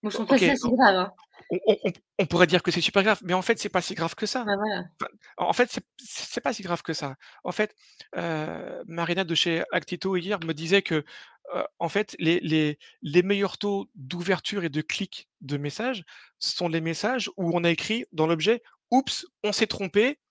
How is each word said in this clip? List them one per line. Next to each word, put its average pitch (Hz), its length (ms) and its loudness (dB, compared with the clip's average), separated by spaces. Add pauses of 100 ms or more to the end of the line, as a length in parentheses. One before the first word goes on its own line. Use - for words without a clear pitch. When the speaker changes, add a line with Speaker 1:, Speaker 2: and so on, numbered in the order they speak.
Speaker 1:
Moi, 214 80 -2
je 196 60 -6
trouve 226 140 -2
Speaker 2:
Ok, 269 80 8
Speaker 1:
pas 185 80 6
ça 277 80 6
si 247 160 -2
grave, 233 240 6
hein. 185 180 0 (380)
Speaker 2:
on, - 160 -2
on, 202 100 6 (100)
on, 170 60 -2 (280)
on 185 60 2
pourrait 175 200 4
dire 170 160 2
que - 80 0
c'est 175 100 0
super - 220 2
grave, 220 220 4
mais 175 100 0
en 185 80 0
fait, - 160 0
c'est - 100 -6
pas 180 140 0
si - 120 -6
grave 165 200 -4
que - 120 -6
ça. 247 180 -4
Speaker 1:
Bah, 208 120 0
voilà. 202 280 -2 (160)
Speaker 2:
Enfin, - 80 -4 (300)
en - 140 0
fait, 240 200 2
c'est, - 100 -8 (160)
c'est - 420 -10
pas 269 120 -2
si 208 100 -8
grave 175 200 -4
que - 100 -4
ça. 139 240 -6 (260)
En - 80 -6
fait, 214 240 -2 (420)
euh, 165 680 -6
Marina 170 380 -2
de 170 100 -2
chez 170 380 0
Actito 185 440 -2
hier 185 280 -2
me 165 100 -2
disait 165 280 2
que, 156 220 -2 (500)
euh, - 100 0 (160)
en 165 80 0
fait, 208 320 -2
les, 170 200 2
les, 156 380 0 (240)
les 160 220 4
meilleurs 196 340 0
taux 196 380 -4
d'ouverture 175 680 -4
et 170 60 -2
de 151 140 -2
clic - 460 -6 (120)
de 139 160 -4
messages 185 480 -4 (340)
sont - 300 -2
les 160 120 0
messages 196 560 -2
où 175 200 0
on 170 80 2
a 170 60 6
écrit 220 420 0
dans 156 160 2
l'objet, « 170 340 2 (300)
Oups, - 340 0 (160)
on 208 80 0
s'est 208 160 2
trompé 208 540 0 (100)